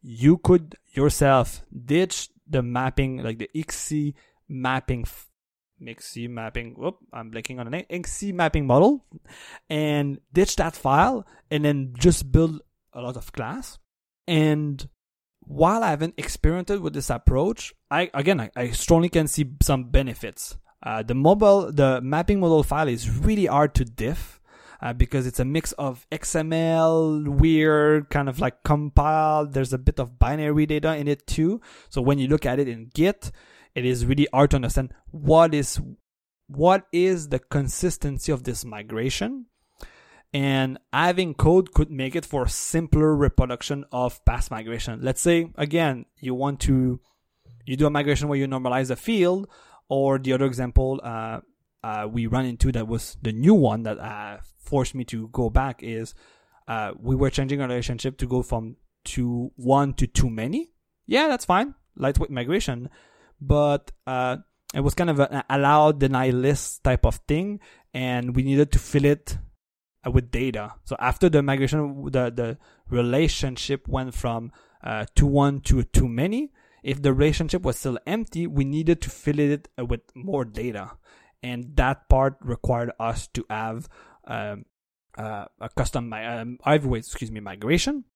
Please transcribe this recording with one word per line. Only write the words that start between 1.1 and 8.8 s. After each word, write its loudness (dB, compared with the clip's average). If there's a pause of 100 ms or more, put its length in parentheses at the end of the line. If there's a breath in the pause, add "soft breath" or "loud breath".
ditch 0 (180)
the -2
mapping, -2
like -6
the -10
X -8
C -4 (320 soft breath)
mapping, -4
f-, -12 (580)
X -16
C -10
mapping, -10
whoop, -8 (120)
I'm -16
blanking -12
on -10
the -10
name, -8
X -10
C -8
mapping 0
model, 4 (640 loud breath)